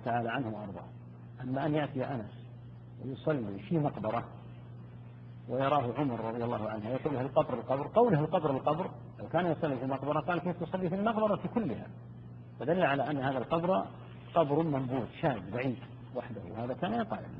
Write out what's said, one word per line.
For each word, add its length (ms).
تعالى 260
عنه 180
وأرضاه. 400
أما 240
أن 80
يأتي 300
أنس 420
ويصلي 540
في 200
مقبرة 460
ويراه 500
عمر 220
رضي 240
الله 260
عنه 180
يقول: 280
"القبر 380
القبر"، 320
قوله: 340
"القبر 300
القبر"، 400
لو 100
كان 180
يصلي 300
في 100
مقبرة 340
قال: 180
"كيف 260
تصلي 240
في 60
المقبرة 600
كلها؟" 320
فدل 220
على 280
أن 60
هذا 220
القبر 480
قبر 280
منبوذ 440
شاذ 300
بعيد 280
وحده، 240
وهذا 240
كان 180
يقال: 320